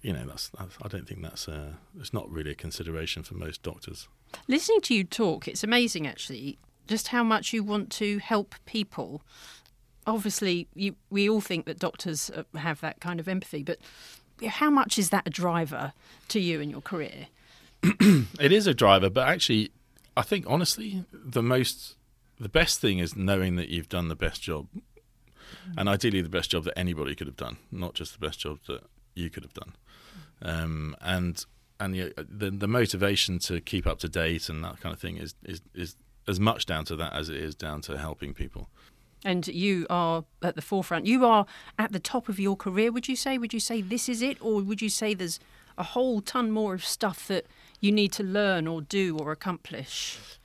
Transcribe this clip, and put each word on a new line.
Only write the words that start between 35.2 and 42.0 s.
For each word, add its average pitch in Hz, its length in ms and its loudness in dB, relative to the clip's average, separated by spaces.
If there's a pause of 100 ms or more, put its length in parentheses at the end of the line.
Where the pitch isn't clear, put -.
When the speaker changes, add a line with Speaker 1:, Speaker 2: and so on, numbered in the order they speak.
Speaker 1:
is, 85 180 -10 (140)
is 87 220 -10 (280)
as 95 140 0
much 110 260 2
down 80 200 -2
to 82 100 -6
that 80 180 -4
as 78 140 -6
it 78 80 -8
is 78 180 -6
down 76 280 -8
to 69 160 -8
helping 73 360 -8
people. - 360 -8 (560)
Speaker 2:
And 180 200 0
you 180 440 0
are 165 340 0 (180)
at 180 140 -2
the 151 60 -8
forefront. 175 440 -2
You 247 200 6
are 214 200 8 (320)
at 220 140 0
the 190 80 -2
top - 300 -2